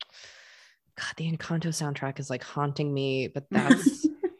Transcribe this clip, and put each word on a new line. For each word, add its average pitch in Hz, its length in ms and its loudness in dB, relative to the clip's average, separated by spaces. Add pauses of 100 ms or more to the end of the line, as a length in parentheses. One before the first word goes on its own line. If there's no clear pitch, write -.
(960)
God, - 180 -6
the 165 160 -2
Encanto 165 380 -2
soundtrack 143 500 -4
is, 139 100 -8
like, 131 140 -6
haunting 143 500 -2
me, 135 340 0
but - 220 -8
that's - 560 4 (340)